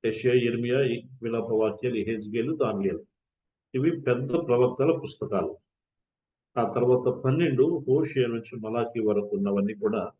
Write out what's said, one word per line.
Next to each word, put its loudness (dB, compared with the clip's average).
యెషయా, 0
ఇర్మియా, 2
ఈ -2
విలాప -2
వాక్యాలు, 0
యెహెజ్కేలు, -4
దానియేలు, -2
ఇవి 0
పెద్ద 0
ప్రవక్తల 2
పుస్తకాలు. -4
ఆ 0
తర్వాత 4
పన్నెండు 2
హోషేయ 2
నుంచి -6
మలాకి -4
వరకు 0
ఉన్నవన్నీ 0
కూడా -2